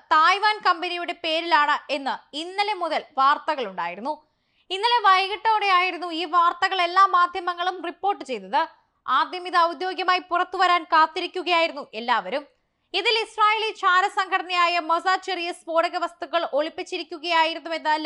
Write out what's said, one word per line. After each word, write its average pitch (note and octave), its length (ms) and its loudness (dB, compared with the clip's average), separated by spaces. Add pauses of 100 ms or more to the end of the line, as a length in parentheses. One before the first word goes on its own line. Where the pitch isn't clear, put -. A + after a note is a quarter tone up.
(120)
തായ്വാൻ F#4+ 440 4 (100)
കമ്പനിയുടെ F4 480 -2 (100)
പേരിലാണ് D#4+ 520 2 (200)
എന്ന് C4+ 180 -6 (260)
ഇന്നലെ G4 400 -4
മുതൽ D4+ 220 -4 (160)
വാർത്തകളുണ്ടായിരുന്നു. C4 960 0 (600)
ഇന്നലെ A#4 320 2
വൈകിട്ടോടെയായിരുന്നു F#4+ 1000 2 (120)
ഈ - 20 -4 (120)
വാർത്തകൾ F4+ 520 2
എല്ലാ F#4 180 4 (120)
മാധ്യമങ്ങളും F4+ 600 0 (120)
റിപ്പോർട്ട് E4 420 -4
ചെയ്തത്. G#3+ 320 -2 (560)
ആദ്യം D#4+ 320 -4
ഇത് F4+ 160 2
ഔദ്യോഗികമായി F4+ 640 -2
പുറത്തുവരാൻ F4+ 520 2 (120)
കാത്തിരിക്കുകയായിരുന്നു E4 920 0 (160)
എല്ലാവരും. A#3 420 -2 (580)
ഇതിൽ A4 140 0 (100)
ഇസ്രായേലി G#4+ 460 0 (120)
ചാരസംഘടനയായ F#4 920 0 (160)
മൊസാദ് F#4 380 0
ചെറിയ F4 200 -4 (120)
സ്ഫോടക E4+ 440 0
വസ്തുക്കൾ E4+ 380 -6 (160)
ഒളിപ്പിച്ചിരിക്കുകയായിരുന്നുവെന്ന് E4 1400 -4 (120)